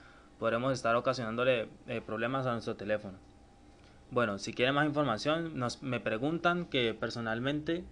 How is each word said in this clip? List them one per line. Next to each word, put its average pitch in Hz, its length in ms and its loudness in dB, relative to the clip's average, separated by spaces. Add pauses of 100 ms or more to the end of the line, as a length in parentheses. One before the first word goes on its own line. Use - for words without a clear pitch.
(380)
podremos 117 340 2
estar 117 240 2
ocasionándole, 123 720 2 (200)
eh, 117 120 -4
problemas 123 460 -2
a 123 60 2
nuestro 113 240 -4
teléfono. 101 420 -2 (920)
Bueno, 113 280 0
si 107 140 -8
quieren 123 220 2
más 147 120 4
información, 147 720 0
nos, 120 240 -2
me 123 180 -2
preguntan, 165 680 0
que 117 280 2
personalmente 131 960 -2